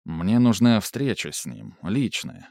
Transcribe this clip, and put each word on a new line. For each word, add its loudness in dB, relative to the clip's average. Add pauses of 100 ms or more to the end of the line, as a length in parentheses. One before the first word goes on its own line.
Мне 0
нужна 6
встреча -4
с -10
ним, -16
лично, -4